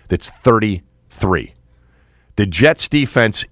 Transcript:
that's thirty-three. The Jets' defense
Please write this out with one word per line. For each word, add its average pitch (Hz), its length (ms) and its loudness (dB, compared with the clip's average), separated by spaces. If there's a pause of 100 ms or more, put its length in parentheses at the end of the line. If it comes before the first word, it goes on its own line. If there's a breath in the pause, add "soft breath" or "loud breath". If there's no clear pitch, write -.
that's - 200 -4 (160)
thirty-three. 101 1080 -2 (840)
The 104 80 0
Jets' 101 460 0
defense 123 600 0